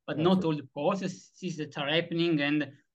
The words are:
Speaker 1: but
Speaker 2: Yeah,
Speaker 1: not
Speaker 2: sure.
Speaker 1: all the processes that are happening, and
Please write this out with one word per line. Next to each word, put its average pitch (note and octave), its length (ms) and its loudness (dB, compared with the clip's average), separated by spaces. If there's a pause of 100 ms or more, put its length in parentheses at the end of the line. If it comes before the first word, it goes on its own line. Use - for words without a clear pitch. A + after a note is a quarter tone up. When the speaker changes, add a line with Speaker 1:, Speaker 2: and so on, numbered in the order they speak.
Speaker 1:
but D3+ 120 -4
Speaker 2:
Yeah, D#3 60 2
Speaker 1:
not F#3 180 6
Speaker 2:
sure. E3 40 2
Speaker 1:
all D#3 100 2
the C#3+ 180 -8
processes F3+ 840 -4
that D3+ 220 -8
are C#3 100 -4
happening, E3 520 2
and C#3+ 300 0 (240)